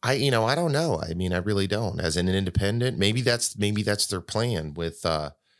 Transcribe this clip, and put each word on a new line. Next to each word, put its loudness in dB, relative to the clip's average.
I, 2
you 2
know, 4
I 2
don't 0
know. 0
I -6
mean, 0
I 2
really 0
don't. -2
As 0
an 2
independent, 0
maybe 2
that's, 0
maybe 0
that's 0
their -4
plan -4
with, -4
uh, -2